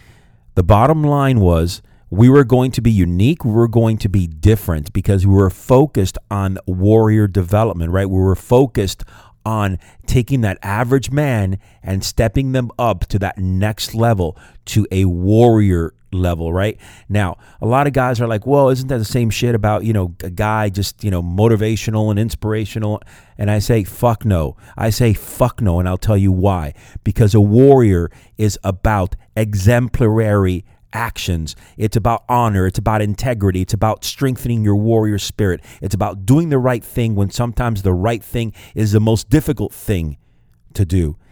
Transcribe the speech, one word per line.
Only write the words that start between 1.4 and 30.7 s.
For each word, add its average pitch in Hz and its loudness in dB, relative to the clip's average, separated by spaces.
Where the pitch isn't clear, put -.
we 117 6
were 139 8
going 127 2
to 120 -4
be 113 2
unique. 95 2
We 110 -2
were 117 4
going 113 0
to 110 -4
be 92 0
different 80 0
because 98 0
we 98 4
were 95 4
focused 127 0
on 95 -4
warrior 107 2
development, 90 -2
right? 98 -2
We 95 -2
were 92 2
focused 120 0
on 104 -2
taking 127 0
that 98 -2
average 117 -2
man 120 -2
and 95 -4
stepping 131 -2
them 127 -2
up 110 -2
to - -4
that 95 -4
next 95 -4
level, 113 0
to 104 0
a 95 2
warrior 95 2
level, 85 -2
right? 101 -4
Now, 98 -2
a - -4
lot 131 2
of 143 0
guys 127 -2
are 120 -2
like, 110 -4
"Well, 139 4
isn't 131 -2
that 131 -4
the 110 -2
same 117 -2
shit 120 0
about, 104 -2
you 110 -2
know, 92 -2
a 90 -10
guy 107 -4
just, 95 -6
you 104 -2
know, 87 -2
motivational 107 0
and 101 -2
inspirational?" 110 -6
And 104 -2
I 107 2
say, 110 0
"Fuck 117 -2
no." 82 0
I 113 -2
say, 110 2
"Fuck - -4
no," 87 0
and 90 -2
I'll 92 -2
tell 107 0
you 98 2
why. 92 -2
Because 104 2
a 107 6
warrior 107 4
is 107 -2
about 95 -2
exemplary 107 0